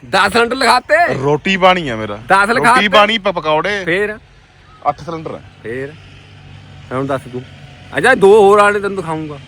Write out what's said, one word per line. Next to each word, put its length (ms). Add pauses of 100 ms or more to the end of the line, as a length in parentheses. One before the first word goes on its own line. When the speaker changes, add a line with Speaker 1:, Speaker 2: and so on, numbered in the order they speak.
(100)
Speaker 1:
ਦਸ 220
ਸਿਲੰਡਰ 240
ਲਗਾਤੇ। 580
Speaker 2:
ਰੋਟੀ 420
ਪਾਣੀ 320
ਆ 80
ਮੇਰਾ। 220 (100)
Speaker 1:
ਦਸ 220
ਲਿਖਾ 200
Speaker 2:
ਰੋਟੀ 180
Speaker 1:
ਤੇ। 80
Speaker 2:
ਪਾਣੀ 220
ਪ-, 140
ਪਕੌੜੇ। 520
Speaker 1:
ਫੇਰ? 340 (720)
Speaker 2:
ਅੱਠ 120
ਸਿਲੰਡਰ 300
ਆ। 100 (220)
Speaker 1:
ਫੇਰ? 300 (1000)
ਹੁਣ 140
ਦੱਸ 140 (120)
ਤੂੰ। 100 (560)
ਅੱਛਾ, 160
ਦੋ 240
ਹੋਰ 200
ਆਣੇ 220
ਤੈਨੂੰ 160
ਦਿਖਾਊਂਗਾ। 520